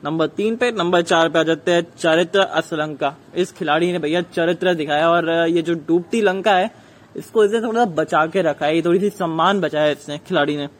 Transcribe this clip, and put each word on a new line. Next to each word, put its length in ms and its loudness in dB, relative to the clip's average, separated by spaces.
नंबर 240 -2
तीन 280 -2
पे। 160 0
नंबर 300 0
चार 280 2
पे 100 0
आ 40 4
जाते 280 0
हैं 160 0
चरित्र 420 2
असलंका। 760 -2
इस 160 -2
खिलाड़ी 400 0
ने 80 -2
भैया 220 -2
चरित्र 520 -2
दिखाया, 360 0
और, 180 2
अ, 180 2
ये 160 0
जो 120 -2
डूबती 480 -2
लंका 340 2
है 160 0
इसको 280 0
इसने 160 0
थोड़ा 240 0
सा 60 -6
बचा 340 0
के 160 -2
रखा 240 -2
है, 100 0
ये 60 0
थोड़ी 180 2
सी 100 0
सम्मान 520 0
बचाया 240 0
है 60 2
इसने 260 -8
खिलाड़ी 400 -2
ने। 100 -8